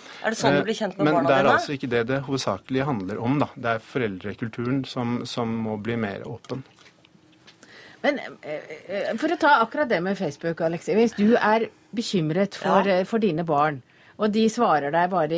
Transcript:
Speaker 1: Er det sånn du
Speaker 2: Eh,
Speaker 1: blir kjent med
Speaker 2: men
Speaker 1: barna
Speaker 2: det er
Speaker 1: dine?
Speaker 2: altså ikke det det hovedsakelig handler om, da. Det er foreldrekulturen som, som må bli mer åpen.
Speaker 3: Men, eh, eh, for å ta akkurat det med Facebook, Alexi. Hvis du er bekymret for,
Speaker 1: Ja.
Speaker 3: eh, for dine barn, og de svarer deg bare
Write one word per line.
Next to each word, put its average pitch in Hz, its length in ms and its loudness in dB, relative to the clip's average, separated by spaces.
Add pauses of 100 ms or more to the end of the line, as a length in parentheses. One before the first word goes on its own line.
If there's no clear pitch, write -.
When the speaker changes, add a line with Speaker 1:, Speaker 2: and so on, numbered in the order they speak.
(240)
Speaker 1:
Er 220 60 -2
det 220 80 -4
sånn - 160 4
du - 40 4
Speaker 2:
Eh, 190 60 2
Speaker 1:
blir 214 140 -2
kjent 202 180 -4
med 151 80 0
Speaker 2:
men 151 100 4
Speaker 1:
barna 165 140 2
Speaker 2:
det 139 80 6
er 135 60 4
Speaker 1:
dine? 139 100 6
Speaker 2:
altså 311 240 0
ikke 131 160 -6
det 117 140 2
det 135 180 -2
hovedsakelig 131 600 -2
handler 107 340 -4
om, 127 180 0
da. 123 160 0
Det 117 200 -2
er 110 100 -6
foreldrekulturen 117 1000 -4
som, 120 400 -4
som 113 260 -4 (140)
må 107 100 -4
bli 110 200 -4
mer 104 280 -4
åpen. 127 400 -10 (1400)
Speaker 3:
Men, 269 160 0 (240)
eh, 147 180 -8 (280)
eh, 190 280 -4
for 285 120 -2
å 339 120 -2
ta 294 200 6
akkurat 233 280 0
det 190 140 0
med 196 160 -2
Facebook, 165 420 -4
Alexi. 165 340 0
Hvis 220 220 4
du 208 200 6
er 214 320 2 (260)
bekymret 190 600 0
for, 170 320 2
Speaker 1:
Ja. 185 140 4
Speaker 3:
eh, 190 40 0
for 226 140 -2
dine 175 260 0
barn, 151 380 0 (360)
og 208 140 0
de 220 160 4
svarer 165 440 2
deg 175 180 2
bare 160 280 0